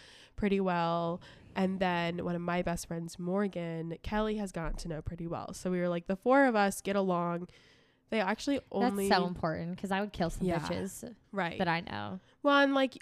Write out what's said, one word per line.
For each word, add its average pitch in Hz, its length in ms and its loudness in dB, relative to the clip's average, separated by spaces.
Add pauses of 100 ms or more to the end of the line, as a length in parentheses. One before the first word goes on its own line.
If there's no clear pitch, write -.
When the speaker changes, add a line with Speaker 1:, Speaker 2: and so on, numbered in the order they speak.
(380)
Speaker 1:
pretty 196 240 2
well. 170 580 0 (340)
And 190 280 0
then 175 420 0
one 175 120 -2
of 175 60 -4
my 175 200 0
best 175 260 -4
friends, 170 320 -8
Morgan, 175 840 -2
Kelly 214 340 0
has 196 160 -6
gotten 165 240 -4
to - 100 -8
know 160 140 -6
pretty 170 260 -8
well. 160 240 -6
So - 180 -4
we 180 120 2
were 175 80 2
like, 175 180 -2
"The 190 80 2
four 269 300 6
of 240 100 4
us 202 240 4
get 202 160 -2
along." 175 540 0 (640)
They 220 100 0
actually 220 380 0 (120)
only 202 380 2
Speaker 2:
That's 196 100 6
so 180 80 2
important, 170 520 -4
'cause 196 120 -6
I 190 80 0
would 208 140 -4
kill 165 160 0
some - 160 -4
Speaker 1:
Yeah. 170 140 0
Speaker 2:
bitches 185 520 -6 (200)
Speaker 1:
Right. 185 260 -4
Speaker 2:
that 180 100 0
I 165 140 0
know. 104 380 -8 (240)
Speaker 1:
Well, 285 160 6
and, 277 160 4
like, 269 260 2